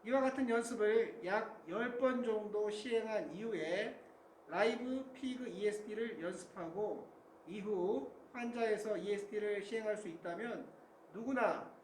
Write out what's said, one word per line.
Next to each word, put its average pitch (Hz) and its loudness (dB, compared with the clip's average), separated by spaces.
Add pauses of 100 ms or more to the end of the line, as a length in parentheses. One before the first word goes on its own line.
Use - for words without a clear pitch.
이와 262 4
같은 262 2
연습을 226 4
약 214 0
열 240 -2
번 247 4
정도 208 0
시행한 214 0
이후에 202 -2 (480)
라이브 233 0
피그 254 -6
이에스디를 208 -2
연습하고 185 -4 (360)
이후 202 0 (220)
환자에서 226 0
이에스디를 202 -2
시행할 214 -2
수 - -8
있다면 180 -6 (460)
누구나 233 2 (120)